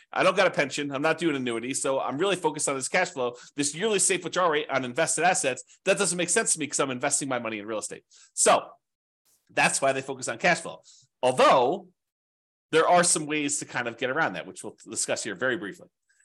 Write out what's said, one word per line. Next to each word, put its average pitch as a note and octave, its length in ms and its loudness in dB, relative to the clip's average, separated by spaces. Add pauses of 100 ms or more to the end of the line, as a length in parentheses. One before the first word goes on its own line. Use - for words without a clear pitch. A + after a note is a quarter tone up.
(120)
"I C#3 120 0
don't F#3 120 2
got F#3+ 120 4
a - 20 0
pension. D3 420 -4
I'm C#3 120 -4
not D#3+ 160 0
doing D#3+ 160 0
annuities. B2 480 -6
So C3+ 160 -2
I'm A#2 180 -4
really F#3+ 180 0
focused D#3 320 -4
on D3 60 -2
this C3+ 140 -6
cash F3+ 240 0
flow, A#2+ 240 -4 (200)
this C#3+ 200 2
yearly G3+ 240 2
safe F3+ 240 2
withdrawal F3 260 2
rate D3+ 220 0
on C3 140 2
invested D3+ 380 0
assets. D3+ 400 2 (220)
That F#3+ 140 4
doesn't F3+ 180 0
make F3 120 -2
sense - 240 2
to E3 60 0
me D3 60 -2
'cause - 140 -2
I'm C#3+ 100 0
investing C#3 400 -2
my B2+ 80 -2
money A2 220 -6
in G2+ 80 -12
real A2 100 -6
estate." - 260 -10 (300)
So - 300 4 (880)
that's D#3 300 0
why C#3 100 4
they C3 100 -4
focus B2+ 280 -10
on A#2 100 -8
cash - 220 0
flow. - 200 -12 (400)
Although D3+ 680 4 (840)
there D#3 160 4
are F3 160 6
some E3 220 0
ways D3 340 -2
to - 60 -10
kind B2 220 -6
of A#2 100 -8
get B2+ 120 -2
around C3+ 240 -2
that, D#2 120 -8
which - 180 -16
we'll G#2+ 120 -12 (140)
discuss A2+ 340 -4
here G#2+ 120 -6
very A#2+ 220 -2
briefly. F#2 300 -12 (360)